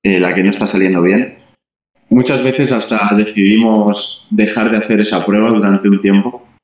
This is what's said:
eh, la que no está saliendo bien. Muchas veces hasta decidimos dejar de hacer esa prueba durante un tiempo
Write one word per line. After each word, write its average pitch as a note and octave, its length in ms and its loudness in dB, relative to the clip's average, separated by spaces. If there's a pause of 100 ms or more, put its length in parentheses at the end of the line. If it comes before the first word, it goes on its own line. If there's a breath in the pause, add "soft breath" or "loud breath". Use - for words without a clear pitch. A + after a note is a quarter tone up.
eh, F#2+ 160 0
la F2+ 140 0
que F#2+ 100 0
no G2 60 2
está G#2 160 -2
saliendo F#2+ 360 0
bien. G#2 360 0 (720)
Muchas B2+ 340 0
veces C3 280 0
hasta G#2+ 440 -2
decidimos G#2 1120 0
dejar G#2+ 420 -2
de A2+ 60 0
hacer G#2+ 240 0
esa G#2 240 -2
prueba G#2 240 0
durante G2+ 400 0
un G2 100 2
tiempo G2+ 480 -2 (160)